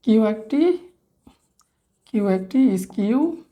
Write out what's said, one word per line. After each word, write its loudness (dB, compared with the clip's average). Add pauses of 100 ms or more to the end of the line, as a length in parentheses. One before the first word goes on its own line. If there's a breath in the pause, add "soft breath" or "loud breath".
কিউ 4
একটি, -2 (1500)
কিউ -2
একটি 2
স্কিউ -2 (160)